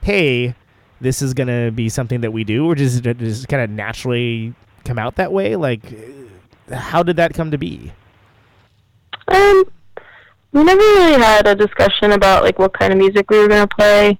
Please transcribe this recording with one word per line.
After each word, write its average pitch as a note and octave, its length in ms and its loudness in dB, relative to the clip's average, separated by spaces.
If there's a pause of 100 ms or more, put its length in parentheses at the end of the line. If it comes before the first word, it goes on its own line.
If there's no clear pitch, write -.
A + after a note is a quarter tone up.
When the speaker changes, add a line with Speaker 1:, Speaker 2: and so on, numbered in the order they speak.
Speaker 1:
"Hey, C3+ 500 -2 (480)
this B2+ 220 -4
is C3 100 -4
gonna B2 380 -4
be A2+ 180 -6
something B2 320 -6
that A2+ 100 -6
we A2+ 120 -6
do," A2 240 -2
or E3+ 80 0
does C3+ 220 -2
it A#2+ 200 -6
just A2+ 300 -8
kinda C3+ 200 -4
naturally A2+ 840 -8 (320)
come A#2+ 140 -8
out A#2 160 -8
that F#3 160 -6
way? G3 240 -4
Like, C3 260 -6 (920)
how C3 300 -4
did E3+ 140 -2
that E3 180 -2
come D#3+ 180 -8
to D3 60 -4
be? - 340 -14 (1400)
Speaker 2:
Um, F#4+ 380 4 (880)
we C#4+ 100 4
never F#4 160 6
really F#4 420 6
had G#3+ 260 4
a G3+ 80 4
discussion G3+ 580 0
about, G3 300 2
like, F#3+ 160 0
what F#3+ 140 0
kind F#3+ 200 -2
of F#3+ 40 2
music G3 320 2
we G#3+ 100 4
were G#3 80 6
gonna G#3 200 2
play. G#3 520 2